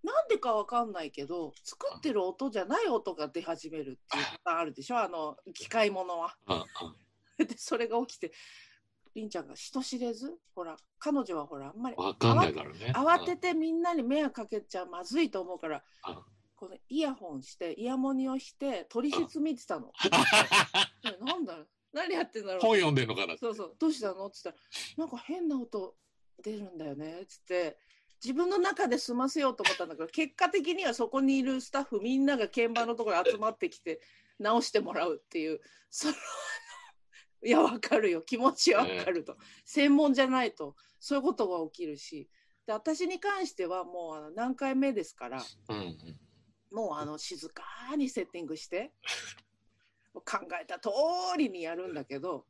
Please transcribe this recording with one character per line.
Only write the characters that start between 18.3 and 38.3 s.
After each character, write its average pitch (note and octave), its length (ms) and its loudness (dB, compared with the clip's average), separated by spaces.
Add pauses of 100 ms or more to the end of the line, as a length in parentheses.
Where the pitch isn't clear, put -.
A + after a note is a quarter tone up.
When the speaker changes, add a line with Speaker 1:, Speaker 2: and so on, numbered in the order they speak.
Speaker 1:
し - 180 -14
て、 B3 320 -4
ト - 120 -2
リ C#4+ 100 2
セ E4+ 140 2
ツ - 160 -8
見 D#4 160 0
て - 80 -16
た E3+ 140 -4
の。 - 80 -12
Speaker 2:
う - 20 -20
ん。 - 20 -20
<laughs> G#3 1200 4
Speaker 1:
で、 F3+ 140 -12
「な D#4 120 0
ん E4+ 80 -2
だ E3+ 120 -10
ろ D3+ 60 -16
う？ - 40 -20 (260)
何 E4+ 200 -2
や E4+ 100 0
っ F4 80 -6
て A3 100 -6
ん G3+ 40 -10
だ F#3+ 80 -4
ろ F#3 60 -2
う？」 - 60 2
Speaker 2:
本 A3 100 8
読 E3 160 6
ん C#3+ 40 4
で C3 100 4
ん - 40 -6
の G#2+ 60 0
か G2 120 0
な E2 60 -4
っ - 20 -6
て。 - 40 -18
Speaker 1:
そ A#3 100 -2
う G#3+ 60 -4
そ G#3 100 -6
う。 D#3+ 140 -16
「ど D#4+ 80 4
う D#4 60 4
し C4 60 -4
た G3+ 160 -2
の？」 G3 120 -8
っ G3 40 -10
て - 120 -20
言 E3+ 100 -8
っ - 20 -20
た - 60 -20
ら、 - 60 -20 (300)
「な D#4+ 80 -2
ん D4 40 -8
か B3 80 -10
変 E4+ 300 -4
な C#4+ 120 0
音 G#3+ 360 -6 (480)
出 G#3+ 140 -6
る G3 140 -10
ん F3 60 -14
だ D#3 80 -8
よ C#3+ 100 -6
ね」 D#3 260 -10
っ F#3+ 40 -12
つ - 140 -20
っ - 40 -20
て、 F3 340 -2 (460)
自 B3+ 100 -4
分 F4 160 2
の G4+ 80 2
中 F4+ 300 2
で A#3+ 100 4
済 B3+ 160 -4
ま B3+ 160 2
せ D4+ 120 0
よ C4 100 4
う B3 40 -6
と - 80 -8
思 F#3+ 100 4
っ - 40 0
た F3 80 -2
ん D#3+ 40 -12
だ D#3 60 -10
け - 60 -8
ど、 - 60 -4
結 - 280 -2
果 F4 140 2
的 F4 240 0
に F#4 120 -2
は A#3+ 100 2
そ A3+ 120 0
こ C4+ 140 0
に C4+ 160 6
い C4 60 2
る C4 180 0
ス - 80 -14
タ C#4 120 0
ッ - 20 -2
フ A3+ 180 -2
み B3 160 0
ん C4+ 80 4
な C#4 120 4
が G#3+ 100 2
鍵 A#3 220 2
盤 A#3 180 0
の A#3 80 0
と A3+ 80 -4
こ G#3+ 80 0
ろ F3 100 4
に B3 100 6
集 A3 60 2
ま G#3+ 120 0
っ A3 80 -6
て F3+ 120 -2
き - 100 -12
て、 - 220 -6 (380)
直 A3 220 4
し - 100 -2
て G#3+ 80 4
も E3+ 140 -4
ら D#3+ 140 2
う D#3 160 -2
っ - 60 -20
て - 80 -4
い D#3+ 160 -2
う、 - 60 -6 (320)
そ - 160 -4
の、 D4+ 60 0 (1300)
い A#3 60 4
や、 D#4 100 8
わ A#3 180 4
か - 200 2
る G#3 100 4
よ。 E3 140 0
気 B3 140 -2